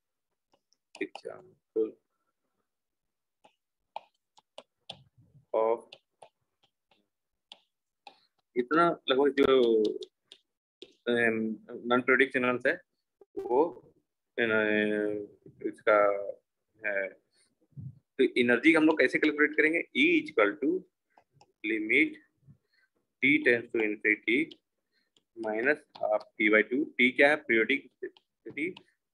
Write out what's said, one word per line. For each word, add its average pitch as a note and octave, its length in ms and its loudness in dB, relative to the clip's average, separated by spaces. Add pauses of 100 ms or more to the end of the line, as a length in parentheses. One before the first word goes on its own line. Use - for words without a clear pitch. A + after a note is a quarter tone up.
(1040)
example - 880 -10 (3750)
of, A2+ 360 -2 (2750)
इतना D#3+ 520 0
लगभग C3+ 220 2
जो, B2+ 520 4 (1300)
अम, A2+ 460 0 (380)
non-periodic C3 440 2
signals B2 300 -2
है, E3 140 -2 (580)
वो, D3+ 540 -2 (460)
अ, A#2 60 0 (1200)
इसका G2+ 640 2 (560)
है। G2 220 -4 (1080)
तो B2+ 220 0
एनर्जी B2 340 2
हम D#3 120 4
लोग D#3 140 2
कैसे C3+ 180 0
calculate D3 380 2
करेंगे? D#3 240 2
E D3+ 460 0
equal G#2 280 0 (100)
to D#3 60 0 (960)
limit A2+ 440 0 (1120)
T D3 140 2 (100)
tends A#2 160 2
to A#2 160 -4
infinity G#2+ 640 -2 (1040)
minus A#2+ 320 -2 (260)
half G#2+ 160 -2
T G#2+ 340 -2
by G#2+ 180 2
two। D3 120 -2
T B2+ 320 0
क्या C#3+ 120 4
है? D3+ 80 0
Periodic B2+ 540 -2 (580)
T, B2 120 -14 (540)